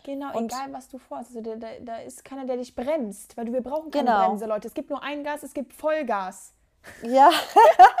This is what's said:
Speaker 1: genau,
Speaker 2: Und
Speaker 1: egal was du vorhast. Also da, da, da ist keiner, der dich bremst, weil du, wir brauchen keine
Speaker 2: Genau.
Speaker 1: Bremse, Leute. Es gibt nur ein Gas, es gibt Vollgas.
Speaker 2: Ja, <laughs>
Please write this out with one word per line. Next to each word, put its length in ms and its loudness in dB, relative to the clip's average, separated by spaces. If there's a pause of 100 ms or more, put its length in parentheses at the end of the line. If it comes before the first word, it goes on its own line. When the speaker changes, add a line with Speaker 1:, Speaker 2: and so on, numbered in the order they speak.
Speaker 1:
genau, 320 -10
Speaker 2:
Und 160 -6
Speaker 1:
egal 200 -10
was 160 -18
du 100 -20
vorhast. 360 -16
Also 60 -12
da, 160 -12
da, 120 -14 (120)
da 180 -14
ist 260 -20
keiner, 200 -14
der 140 -6
dich 160 -12
bremst, 640 -8
weil 80 -10
du, 80 -8
wir 80 -4
brauchen 280 -10
keine 200 -2
Speaker 2:
Genau. 180 2
Speaker 1:
Bremse, 180 -4
Leute. 220 -6
Es 60 -18
gibt 160 -10
nur 120 -8
ein 220 -10
Gas, 200 -8
es 100 -16
gibt 180 -10
Vollgas. 800 -6 (500)
Speaker 2:
Ja, 280 6
<laughs> 480 6 (220)